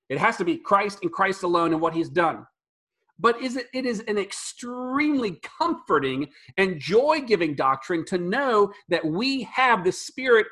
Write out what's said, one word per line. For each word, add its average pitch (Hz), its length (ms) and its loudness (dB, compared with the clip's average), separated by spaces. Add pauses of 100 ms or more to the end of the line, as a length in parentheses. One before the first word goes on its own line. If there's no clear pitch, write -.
(100)
It 139 80 -4
has 214 180 2
to 196 80 -2
be 165 140 0
Christ 202 420 0
and 170 100 -4
Christ 190 340 -2
alone 170 280 2
and 160 80 0
what 165 140 0
he's 165 160 -4
done. 143 340 0 (760)
But 233 220 2
is 254 160 -4
it, 247 160 -8
it 254 140 -4
is 226 220 -4
an 208 100 0
extremely 247 1200 -4 (180)
comforting 147 720 0 (300)
and 190 220 0
joy-giving 214 760 2
doctrine 139 520 0
to 185 120 -2
know 208 540 2 (160)
that 165 160 0
we 233 400 -2
have 240 400 2
the 180 80 2
Spirit 240 580 2